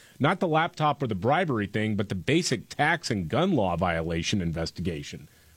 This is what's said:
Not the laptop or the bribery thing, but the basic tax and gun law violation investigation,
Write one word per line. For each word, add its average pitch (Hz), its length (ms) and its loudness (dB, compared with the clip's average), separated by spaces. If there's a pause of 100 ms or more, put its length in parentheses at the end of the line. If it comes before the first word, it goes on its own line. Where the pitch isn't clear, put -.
(200)
Not 165 200 2
the 196 80 0
laptop 156 560 0
or 131 40 0
the 113 80 -2
bribery 123 520 2
thing, 107 280 0
but 98 140 -2
the 101 60 -4
basic 123 540 0
tax 156 420 0
and 95 160 -2
gun 156 260 2
law 95 220 2
violation 85 680 0
investigation, 82 840 -6 (300)